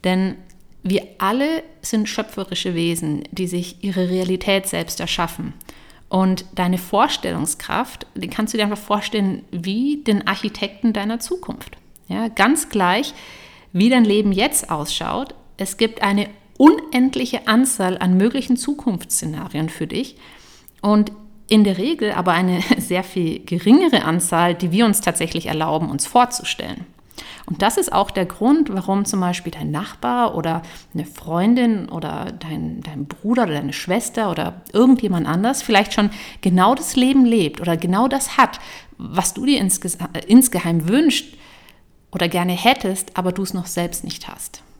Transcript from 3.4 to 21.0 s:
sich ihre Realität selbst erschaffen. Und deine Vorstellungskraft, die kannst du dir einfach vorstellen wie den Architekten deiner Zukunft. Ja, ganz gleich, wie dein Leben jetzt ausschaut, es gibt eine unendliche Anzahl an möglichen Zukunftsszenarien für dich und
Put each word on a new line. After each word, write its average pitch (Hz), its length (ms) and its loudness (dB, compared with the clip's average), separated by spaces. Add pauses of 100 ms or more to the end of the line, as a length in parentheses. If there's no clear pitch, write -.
sich 175 380 -6
ihre 180 260 0
Realität 185 560 0
selbst - 320 -6
erschaffen. 170 560 -6 (540)
Und 185 360 0 (120)
deine 180 200 0
Vorstellungskraft, - 1300 -2 (100)
die 180 120 -8
kannst 214 240 -4
du 226 60 -2
dir 214 60 0
einfach 208 120 -2
vorstellen 208 760 -2
wie 233 520 -2
den 202 240 2
Architekten 208 680 -2
deiner 214 280 -4
Zukunft. - 560 -10 (320)
Ja, 214 200 -4
ganz 226 400 2
gleich, 202 460 0 (580)
wie 196 160 4
dein 247 160 6
Leben 208 280 4
jetzt 254 380 0
ausschaut, 165 640 -4 (220)
es - 200 -8
gibt 226 260 0
eine 202 260 0 (300)
unendliche 262 880 4
Anzahl 220 500 2
an 185 200 2
möglichen 240 400 2
Zukunftsszenarien 160 1120 -4
für - 180 -6
dich - 300 -6 (680)
und 208 300 4 (360)